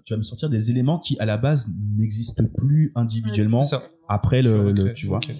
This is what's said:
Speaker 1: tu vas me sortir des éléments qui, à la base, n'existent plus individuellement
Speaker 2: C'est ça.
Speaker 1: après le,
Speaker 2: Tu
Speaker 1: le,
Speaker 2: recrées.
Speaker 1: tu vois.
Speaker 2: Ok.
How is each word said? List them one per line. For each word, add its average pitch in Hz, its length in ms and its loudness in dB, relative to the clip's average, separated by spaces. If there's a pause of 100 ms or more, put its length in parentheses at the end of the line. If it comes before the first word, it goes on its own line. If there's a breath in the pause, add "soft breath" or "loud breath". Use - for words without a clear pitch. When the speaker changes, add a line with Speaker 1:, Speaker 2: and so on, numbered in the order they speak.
Speaker 1:
tu - 100 -8
vas 110 40 -2
me 110 60 -4
sortir 139 260 -6
des 113 220 0
éléments 131 280 0
qui, - 200 -4
à 113 60 -2
la 107 120 0
base, 131 300 0 (300)
n'existent 110 460 0 (140)
plus 147 380 2
individuellement 110 680 0
Speaker 2:
C'est 143 140 -2
ça. 120 60 -10 (260)
Speaker 1:
après 113 320 2
le, 120 100 4
Speaker 2:
Tu 107 60 4
Speaker 1:
le, 101 240 4
Speaker 2:
recrées. 98 120 2
Speaker 1:
tu 101 140 -8
vois. 95 100 -2
Speaker 2:
Ok. 120 220 -6